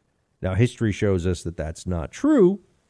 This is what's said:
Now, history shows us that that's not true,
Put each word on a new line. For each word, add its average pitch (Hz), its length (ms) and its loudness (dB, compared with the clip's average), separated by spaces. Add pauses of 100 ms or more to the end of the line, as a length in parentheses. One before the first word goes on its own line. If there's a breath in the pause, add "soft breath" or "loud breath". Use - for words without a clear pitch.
(420)
Now, 92 120 -4
history 113 380 0
shows 95 340 0
us 90 180 -2
that 85 120 -8
that's 80 300 -10
not 85 240 -6
true, 214 500 2 (300)